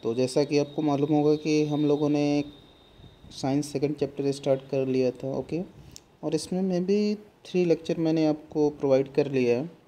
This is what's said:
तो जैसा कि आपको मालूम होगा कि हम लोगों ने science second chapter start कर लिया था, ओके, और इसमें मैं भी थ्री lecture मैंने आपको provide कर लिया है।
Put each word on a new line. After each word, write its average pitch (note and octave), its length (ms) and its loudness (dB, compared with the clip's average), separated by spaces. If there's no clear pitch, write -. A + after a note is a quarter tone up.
तो A2+ 120 -2
जैसा C3 300 0
कि D3 140 0
आपको C#3+ 240 -2
मालूम D3 320 0
होगा D3+ 200 4
कि D3+ 300 0
हम D3 220 0
लोगों D3 220 2
ने D3 360 0
science C#3+ 360 -2
second C#3+ 300 -2
chapter C#3 360 -2
start C3+ 280 0
कर C3+ 160 0
लिया C3 240 2
था, C3+ 260 -6
ओके, C3+ 240 -4
और D3+ 120 -4
इसमें F3+ 280 -2
मैं F#3 240 0
भी G#3 280 2
थ्री - 500 -2
lecture E3 340 0
मैंने D#3+ 280 2
आपको D3+ 440 0
provide C3+ 420 2
कर C#3+ 200 0
लिया B2 260 2
है। D#3+ 120 -6